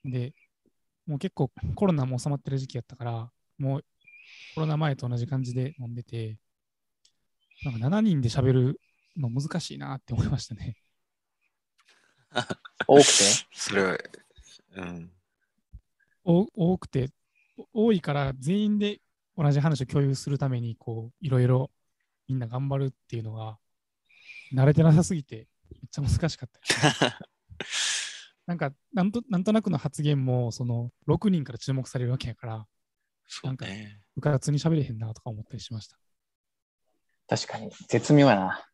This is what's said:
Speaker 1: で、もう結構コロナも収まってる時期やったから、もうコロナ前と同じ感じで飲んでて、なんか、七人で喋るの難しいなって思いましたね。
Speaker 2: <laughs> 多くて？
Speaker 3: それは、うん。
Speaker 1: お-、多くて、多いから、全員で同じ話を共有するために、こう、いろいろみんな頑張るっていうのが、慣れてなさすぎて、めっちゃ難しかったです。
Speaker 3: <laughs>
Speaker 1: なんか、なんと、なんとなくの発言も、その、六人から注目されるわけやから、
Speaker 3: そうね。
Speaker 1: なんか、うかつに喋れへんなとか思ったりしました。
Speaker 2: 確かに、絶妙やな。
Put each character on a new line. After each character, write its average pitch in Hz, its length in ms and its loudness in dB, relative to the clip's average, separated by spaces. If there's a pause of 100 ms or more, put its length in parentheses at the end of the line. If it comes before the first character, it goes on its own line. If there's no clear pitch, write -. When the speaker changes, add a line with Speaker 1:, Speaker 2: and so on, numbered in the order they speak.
Speaker 1:
で、 127 300 -4 (720)
も 147 100 -4
う - 40 -6
結 190 140 -6
構 139 180 -2 (240)
コ 202 100 2
ロ 185 60 4
ナ 135 140 0
も 127 120 -4
収 147 120 -4
ま 143 60 0
っ 139 40 -8
て 139 100 -10
る 135 80 -2
時 135 80 -6
期 - 100 -12
や 120 40 -4
っ - 40 -16
た - 120 -20
か 120 80 -12
ら、 117 260 -6 (280)
も 135 200 -2
う - 60 -10 (720)
コ 160 80 -4
ロ 156 40 0
ナ 151 100 0
前 151 200 0
と 123 120 -6
同 120 80 -2
じ 120 100 -2
感 131 160 -4
じ 123 120 -6
で 131 240 -4
飲 123 80 -10
ん 117 80 -10
で 117 80 -10
て、 110 360 -10 (1300)
な 143 60 -4
ん 117 40 -8
か、 110 60 -8
七 170 200 2
人 185 200 4
で 120 80 2
喋 131 240 2
る 127 280 4 (360)
の 127 140 -2
難 143 300 -4
し - 140 -12
い 139 40 -12
な 139 180 -8
っ - 40 -12
て - 140 -8
思 113 100 0
い 107 40 0
ま 135 100 0
し - 80 -8
た 113 80 -12
ね。 - 220 -10 (1500)
Speaker 2:
<laughs> - 560 -6
多 135 100 6
く 143 80 12
て？ - 0 - (480)
Speaker 3:
そ - 220 -6
れ 98 80 4
は、 92 160 0 (760)
う 95 60 -10
ん。 87 280 -12 (1120)
Speaker 1:
お-、 180 220 4 (260)
多 180 60 0
く - 100 -14
て、 135 220 -2 (640)
多 226 200 2
い 180 80 2
か 147 120 -4
ら、 139 260 -2
全 170 260 0
員 208 140 0
で 208 220 -2 (360)
同 147 140 2
じ 143 100 4
話 143 220 0
を 127 40 -4
共 143 160 0
有 135 120 2
す - 160 -8
る 139 80 -2
た 143 100 -2
め 123 120 -2
に、 117 160 -6
こ 113 340 -10
う、 - 160 -12
い - 20 -2
ろ 127 120 4
い 123 60 6
ろ 127 240 2 (580)
み 131 60 -2
ん 131 40 -2
な 120 80 -4
頑 127 220 -6
張 139 160 0
る 135 60 -2
っ - 20 -20 (160)
て 120 80 -8
い 113 40 -6
う - 20 -12
の 110 100 -10
が、 110 260 -12 (960)
慣 131 120 6
れ 147 80 8
て 165 80 6
な 160 100 10
さ 165 100 8
す 185 120 0
ぎ 147 100 -4
て、 113 240 -14 (220)
め - 160 -20
っ - 40 -20
ち - 80 -8
ゃ 143 40 -4
難 151 260 2
し - 80 -4
か - 100 -14
っ - 20 -20
た - 120 -20
で - 1040 0
す。 - 500 -4
Speaker 3:
<laughs> - 320 -20
Speaker 1:
な 175 80 -2
ん 160 40 -6
か、 143 140 -2 (200)
な 190 120 2
ん 208 80 2
と、 240 160 -4
な 185 100 0
ん 185 60 0
と 214 80 2
な 220 100 4
く 196 80 0
の 151 80 0
発 - 240 -4
言 143 220 2
も、 123 280 0
そ 123 120 -6
の、 120 280 -4 (140)
六 170 240 2
人 160 140 2
か 123 80 -12
ら 117 60 -12
注 - 140 -4
目 131 160 -2
さ 131 100 -6
れ 123 60 -2
る 120 80 0
わ 131 60 0
け 117 100 -6
や 107 60 -8
か - 120 -14
ら、 110 200 -10 (600)
Speaker 3:
そ - 200 -12
う - 0 -
ね。 - 20 -2
Speaker 1:
な 135 40 -4
ん 131 40 -6
か、 - 100 -12 (500)
う - 40 -6
か 147 180 2
つ - 120 -2
に 147 80 2
喋 165 180 2
れ 143 60 2
へ - 80 -2
ん 110 80 -8
な 113 140 -6
と - 80 -14
か - 80 -12
思 110 140 -10
っ - 20 -12
た - 100 -16
り 107 60 -12
し - 140 -12
ま 107 80 -8
し - 60 -20
た。 - 100 -20 (1300)
Speaker 2:
確 - 180 -2
か - 120 -10
に、 107 120 -12 (180)
絶 127 260 4
妙 143 140 8
や 107 80 8
な。 92 380 -4